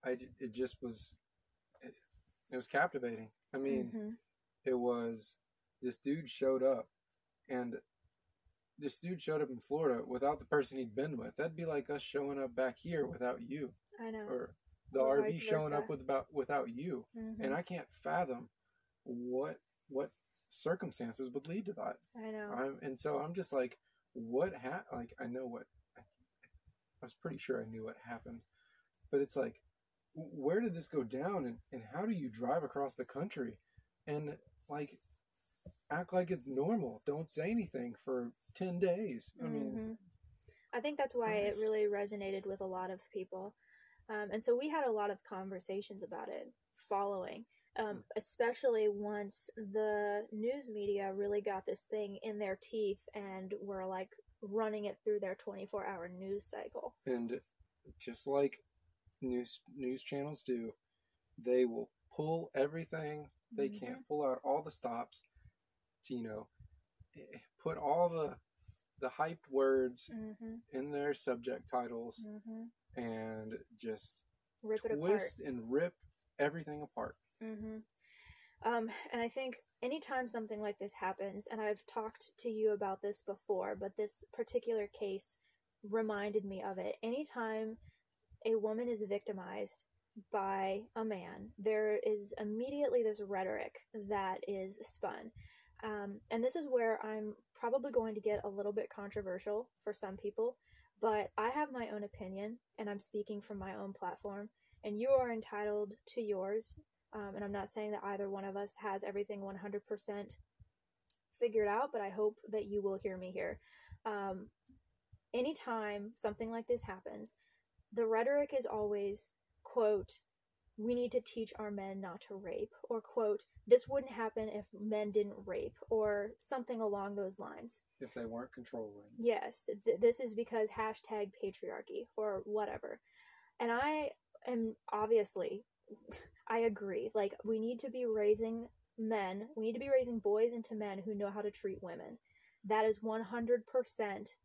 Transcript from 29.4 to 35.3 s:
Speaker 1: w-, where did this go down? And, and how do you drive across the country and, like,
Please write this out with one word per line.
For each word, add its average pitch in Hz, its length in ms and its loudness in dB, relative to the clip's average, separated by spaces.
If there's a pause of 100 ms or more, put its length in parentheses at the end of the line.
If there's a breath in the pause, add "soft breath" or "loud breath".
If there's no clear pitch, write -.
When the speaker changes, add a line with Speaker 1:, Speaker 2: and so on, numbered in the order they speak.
Speaker 1:
w-, 160 180 -10
where 156 260 2
did 226 140 0
this 165 140 -8
go 143 160 0
down? 143 420 -2
And, 117 120 -4 (140)
and 123 120 -10 (100)
how 180 120 0
do 226 80 2
you 143 160 -2
drive 123 340 2
across 139 300 -2
the 127 120 -6
country 135 520 -4 (500 soft breath)
and, 151 280 -2 (340)
like, 143 280 -4 (920)